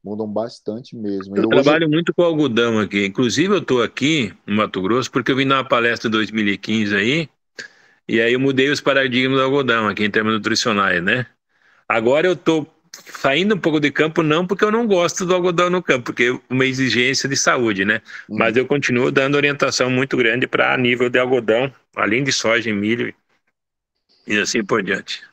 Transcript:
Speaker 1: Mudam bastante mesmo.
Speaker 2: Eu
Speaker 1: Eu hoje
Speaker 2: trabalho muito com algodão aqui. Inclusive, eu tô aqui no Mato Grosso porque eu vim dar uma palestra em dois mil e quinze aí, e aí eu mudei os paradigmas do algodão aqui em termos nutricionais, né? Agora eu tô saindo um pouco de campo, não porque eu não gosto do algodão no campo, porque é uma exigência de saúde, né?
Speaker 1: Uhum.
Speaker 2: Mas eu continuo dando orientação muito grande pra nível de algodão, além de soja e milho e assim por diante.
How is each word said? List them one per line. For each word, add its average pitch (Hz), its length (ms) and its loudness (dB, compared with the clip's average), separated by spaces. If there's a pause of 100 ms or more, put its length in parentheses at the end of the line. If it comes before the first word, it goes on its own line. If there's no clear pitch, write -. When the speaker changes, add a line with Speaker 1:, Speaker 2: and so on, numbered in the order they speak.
Speaker 1:
Mudam 107 280 -6
bastante 113 640 -8
mesmo. 98 400 -6
Speaker 2:
Eu 107 60 0
Speaker 1:
Eu 113 80 0
hoje 143 280 4
Speaker 2:
trabalho 165 100 0
muito 170 260 0
com 180 80 2
algodão 120 560 2
aqui. 101 280 0
Inclusive, 127 480 0
eu 151 100 -2
tô 123 180 0
aqui 127 500 -2 (140)
no 104 100 -2
Mato 98 260 -2
Grosso 117 280 -2
porque 127 220 -2
eu 127 40 2
vim 135 100 0
dar 135 120 2
uma 127 100 -4
palestra 117 400 0
em - 20 0
dois 107 200 0
mil 110 180 -2
e 98 100 -2
quinze 107 360 -2
aí, 131 340 0 (800)
e 110 120 2
aí 117 140 2
eu 127 60 0
mudei 135 300 2
os 143 100 -2
paradigmas 131 580 2
do 131 60 2
algodão 120 440 0
aqui 107 160 -2
em 104 60 0
termos 110 240 0
nutricionais, 104 680 0
né? 120 240 -2 (640)
Agora 120 380 2
eu 180 100 2
tô 160 300 0 (260)
saindo 175 640 0
um - 40 -6
pouco 156 200 0
de 147 120 2
campo, 160 300 0
não 160 240 2
porque 202 180 0
eu 214 80 2
não 233 140 0
gosto 180 400 0
do 180 80 2
algodão 180 360 2
no 180 120 0
campo, 127 240 -2
porque 120 180 0
é 127 300 -2
uma 131 120 2
exigência 127 600 0
de 139 80 -2
saúde, 113 480 0
né? 110 180 -2 (260)
Speaker 1:
Uhum. 107 100 -6
Speaker 2:
Mas 113 180 2
eu 127 100 2
continuo 139 460 0
dando 139 240 2
orientação 143 540 0
muito 135 260 0
grande 123 320 2
pra 131 300 0
nível 123 320 2
de 123 80 0
algodão, 127 540 0 (240)
além 104 280 0
de 131 80 -2
soja 113 380 0
e 104 40 -2
milho 113 400 -2 (1120)
e 104 120 -2
assim 104 260 -2
por 110 180 0
diante. 92 400 -6 (100)